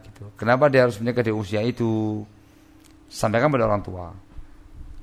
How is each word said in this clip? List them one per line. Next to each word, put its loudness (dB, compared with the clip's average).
gitu. -20
Kenapa 4
dia 6
harus -2
menikah 0
di 0
usia -2
itu? -2
Sampaikan 2
pada 2
orang 0
tua. -12